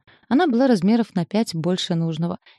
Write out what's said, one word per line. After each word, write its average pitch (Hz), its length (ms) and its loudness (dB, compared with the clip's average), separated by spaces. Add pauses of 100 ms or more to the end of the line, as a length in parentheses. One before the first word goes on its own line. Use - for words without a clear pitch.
(280)
Она 330 180 2
была 254 200 2
размеров 220 480 2
на 170 100 -2
пять - 300 -4
больше 175 400 -4
нужного, 165 440 -4 (200)